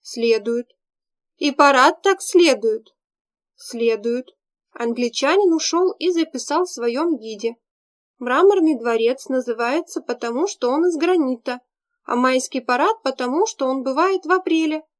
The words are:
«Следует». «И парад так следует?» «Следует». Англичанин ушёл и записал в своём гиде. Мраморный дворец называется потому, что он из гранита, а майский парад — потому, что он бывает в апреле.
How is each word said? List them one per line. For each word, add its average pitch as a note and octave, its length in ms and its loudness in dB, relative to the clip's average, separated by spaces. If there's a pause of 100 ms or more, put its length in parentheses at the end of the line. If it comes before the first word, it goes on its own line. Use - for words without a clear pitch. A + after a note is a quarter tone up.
«Следует». A#3 680 -2 (680)
«И C#4+ 140 -2
парад C#4 520 4
так G4 200 2
следует?» A3+ 720 2 (640)
«Следует». A#3 720 -2 (460)
Англичанин B3 800 0
ушёл E4 400 0
и F4 180 -2
записал D#4+ 540 -2
в F4 60 -10
своём C4 460 -2
гиде. A3 400 -8 (600)
Мраморный D#4 600 2
дворец A#3 500 -2
называется B3+ 720 -4
потому, A#3+ 460 -4
что B3 240 -4
он D#4 160 0
из E4+ 100 0
гранита, C4+ 640 -2 (440)
а - 100 -6
майский B3+ 460 0
парад — C4+ 420 0
потому, C4 440 -2
что C#4 200 -4
он C4 160 -2
бывает E4+ 420 0
в D#4 60 -4
апреле. D#4+ 540 0 (160)